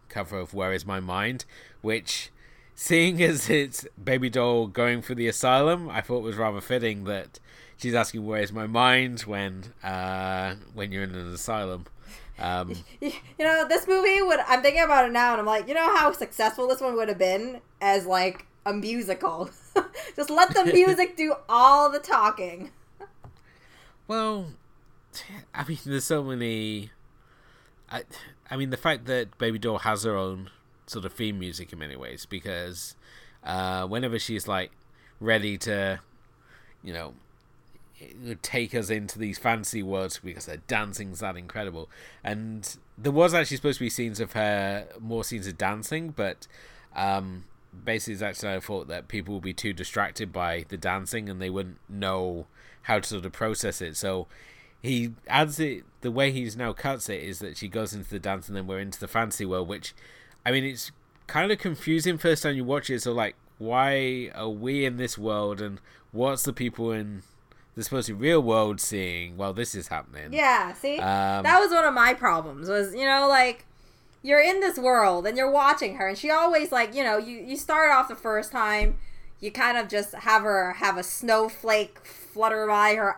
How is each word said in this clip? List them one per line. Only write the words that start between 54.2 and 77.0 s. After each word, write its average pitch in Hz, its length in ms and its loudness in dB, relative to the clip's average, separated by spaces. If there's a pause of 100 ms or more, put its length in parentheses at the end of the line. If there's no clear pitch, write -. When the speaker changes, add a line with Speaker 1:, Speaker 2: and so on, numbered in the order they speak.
Speaker 1:
he 120 320 -2 (140)
adds 147 340 2
it, 135 240 -4 (160)
the 123 120 -4
way 135 180 2
he's 120 260 -4
now 117 160 -4
cuts 131 360 -6
it 95 140 -4
is 90 180 -10
that 90 160 -10
she 104 120 -8
goes 107 240 -6
into 101 160 -10
the 104 120 -8
dance 95 280 -6
and 98 80 -8
then 95 120 -6
we're 95 120 -6
into 98 200 -10
the 101 80 -10
fantasy 110 360 -2
world, 92 240 -2
which, - 240 -10 (540)
I 123 60 2
mean, 135 120 2
it's 131 280 -8 (340)
kind 180 240 0
of 202 80 0
confusing 160 580 0
first 156 280 2
time 147 100 0
you 127 100 -4
watch 135 260 -2
it. 123 120 -2
So, 120 100 -2
like, 113 220 -2 (240)
why 127 800 0
are 110 120 -6
we 127 380 -2
in 123 120 -2
this 123 200 -4
world 104 420 -2
and 101 200 -8 (320)
what's 127 320 0
the 139 80 -2
people 117 400 -4
in 104 300 -8 (520)
the 113 100 -8
supposed 127 260 -4
real 147 300 4
world 110 400 2
seeing 87 560 -4
while 98 160 -4
this - 220 -6
is 95 140 -10
happening? 73 440 -8
Speaker 2:
Yeah, 247 400 2
see? 285 260 -4
Speaker 1:
Um, 294 460 2
Speaker 2:
That 349 160 8
was 392 100 4
one 339 140 4
of 285 80 4
my 247 220 6
problems 165 540 -2
was, 196 260 0
you 262 100 -2
know, 277 240 4
like, 254 380 4 (540)
you're 285 200 6
in 370 180 6
this 381 180 0
world 208 520 4
and 233 100 -4
you're 269 120 2
watching 277 460 4
her 190 120 -2
and 202 100 -4
she 302 120 -6
always, 320 420 4
like, 233 220 2
you 277 100 0